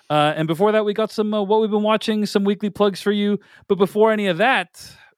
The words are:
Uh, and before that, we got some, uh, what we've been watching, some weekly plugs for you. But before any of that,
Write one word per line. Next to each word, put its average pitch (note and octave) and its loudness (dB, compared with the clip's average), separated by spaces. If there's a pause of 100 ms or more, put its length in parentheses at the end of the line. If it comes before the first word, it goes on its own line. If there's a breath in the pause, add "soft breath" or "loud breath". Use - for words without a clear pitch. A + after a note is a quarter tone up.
(100)
Uh, D3+ 2
and D#3+ -2
before E3 0
that, G#3+ 0
we G#3 -2
got A3 -4
some, G#3 -4
uh, G#3+ -2
what G#3 2
we've G#3+ 0
been G#3 0
watching, G#3+ 0
some G3+ 0
weekly G3+ -2
plugs G3+ -2
for G3+ -2
you. G#3 0 (280 soft breath)
But G3 2
before G#3 2
any G#3 -2
of F3 0
that, G#3 -2 (320 soft breath)